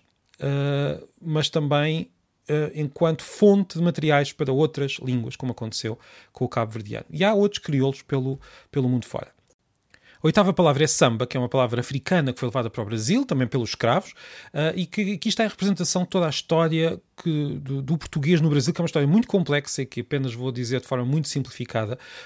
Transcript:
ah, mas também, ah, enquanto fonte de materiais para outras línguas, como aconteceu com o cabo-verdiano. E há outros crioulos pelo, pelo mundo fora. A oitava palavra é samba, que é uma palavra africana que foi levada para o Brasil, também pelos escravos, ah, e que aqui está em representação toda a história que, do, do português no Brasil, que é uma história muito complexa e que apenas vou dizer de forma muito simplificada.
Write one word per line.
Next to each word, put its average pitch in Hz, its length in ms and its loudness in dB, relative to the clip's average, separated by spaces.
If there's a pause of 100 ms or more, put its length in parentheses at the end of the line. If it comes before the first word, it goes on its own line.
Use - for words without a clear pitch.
(400)
ah, 143 640 -2 (180)
mas 156 280 0
também, 151 600 0 (400)
ah, 151 240 0
enquanto 156 480 -2
fonte 202 560 4
de 170 60 0
materiais 151 480 2
para 135 200 -2
outras 139 420 0
línguas, 127 420 -4
como 127 160 -6
aconteceu 110 480 -6 (320)
com - 140 -4
o 123 40 -2
cabo-verdiano. 110 600 -6
E 156 140 -2
há 214 100 4
outros 202 260 2
crioulos 139 420 0
pelo, 135 380 -4 (320)
pelo 127 180 0
mundo 123 160 0
fora. - 320 -10 (840)
A 156 60 2
oitava 190 240 4
palavra 151 320 4
é 156 40 4
samba, 123 380 2
que 131 120 -4
é - 20 0
uma 123 80 0
palavra 120 320 2
africana 135 540 0
que - 80 -18
foi 123 80 -2
levada 117 200 -2
para 113 140 -6
o - 20 -8
Brasil, 117 400 0
também 131 220 0
pelos 117 220 -2
escravos, 131 440 0 (400)
ah, 156 220 0
e 180 100 -4
que 208 280 -4
aqui 202 160 -4
está 220 160 0
em - 20 2
representação 185 560 0
toda 180 220 0
a 156 40 0
história 160 720 0 (220)
que, 147 380 -2
do, 135 200 -6
do 143 160 0
português 156 420 0
no 160 100 4
Brasil, 143 240 2
que - 60 -6
é 170 40 0
uma 165 40 0
história 143 200 2
muito 208 200 4
complexa 143 540 0
e 131 40 -4
que - 160 -8
apenas 135 320 -4
vou 127 180 -6
dizer 120 300 -2
de - 60 -12
forma 123 180 -2
muito 147 240 0
simplificada. 120 680 -4 (280)